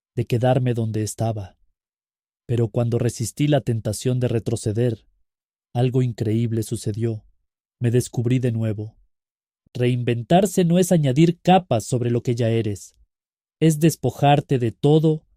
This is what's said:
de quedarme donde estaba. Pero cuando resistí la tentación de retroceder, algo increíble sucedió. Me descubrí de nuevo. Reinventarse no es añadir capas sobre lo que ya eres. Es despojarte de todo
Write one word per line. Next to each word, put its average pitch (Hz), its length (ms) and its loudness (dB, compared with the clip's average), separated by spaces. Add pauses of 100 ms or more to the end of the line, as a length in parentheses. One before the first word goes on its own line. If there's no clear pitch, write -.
(160)
de 117 100 -2
quedarme 127 480 0
donde 110 300 -2
estaba. 107 540 -6 (880)
Pero 117 240 0
cuando 120 300 -2
resistí 117 480 -2
la 143 140 2
tentación 117 580 -4
de 123 80 0
retroceder, 113 800 -4 (680)
algo 127 280 0
increíble 113 600 -2
sucedió. 110 640 -6 (540)
Me 120 120 0
descubrí 123 480 0
de 123 120 -2
nuevo. 110 460 -6 (760)
Reinventarse 123 920 2
no 170 140 4
es 185 120 0
añadir 160 500 2
capas 175 440 2
sobre 120 240 -2
lo 120 140 -2
que 123 120 -2
ya 117 140 0
eres. 110 460 -4 (640)
Es 156 200 2
despojarte 143 800 2
de 120 140 -2
todo 156 540 2 (100)